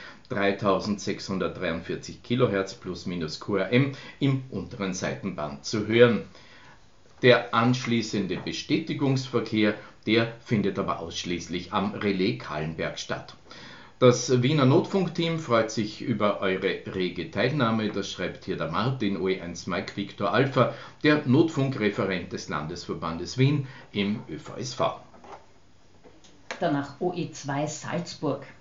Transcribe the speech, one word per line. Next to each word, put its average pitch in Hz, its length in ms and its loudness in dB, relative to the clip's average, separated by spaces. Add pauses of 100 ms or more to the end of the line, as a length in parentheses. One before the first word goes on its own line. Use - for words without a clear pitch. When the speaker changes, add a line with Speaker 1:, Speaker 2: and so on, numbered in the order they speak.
(280)
Speaker 1:
dreitausendsechshundertdreiundvierzig 92 1900 -2
Kilohertz 101 520 0
plus 90 320 -10
minus 85 340 -6
Q 101 160 -2
R 95 160 0
M 135 180 4 (300)
im 135 300 2
unteren 95 440 -6
Seitenband 78 680 -6
zu 107 240 -2
hören. 117 340 8 (1000)
Der 123 300 8
anschließende 117 840 0
Bestätigungsverkehr, 120 1400 0 (300)
der 113 240 4 (160)
findet 98 340 2
aber 90 220 -2
ausschließlich 85 720 -6
am 101 220 0
Relais 101 440 0
Kahlenberg 78 600 -6
statt. - 360 -8 (640)
Das 127 440 6
Wiener 139 240 4
Notfunkteam 165 720 2
freut 117 320 2
sich - 320 -4
über 104 380 0
eure 92 420 0 (120)
rege 87 360 -4
Teilnahme. 113 580 2
Das 92 240 -4
schreibt - 320 -6
hier 85 140 -4
der 80 120 -2
Martin, 107 460 0
O 92 120 0
E 92 120 0
eins 87 260 -10
Mike 95 300 -4
Victor 98 380 -4
Alpha, 127 400 2 (280)
der 151 240 4
Notfunkreferent 120 1080 2
des 92 180 -8
Landesverbandes 82 880 -6
Wien 135 280 4 (260)
im 104 360 0
Ö 73 100 -10
V - 180 -14
S 120 180 -8
V. - 260 -2 (1600)
Speaker 2:
Danach 147 400 -2
O 180 140 0
E 170 180 -4
zwei 139 340 -4
Salzburg. - 760 -4 (160)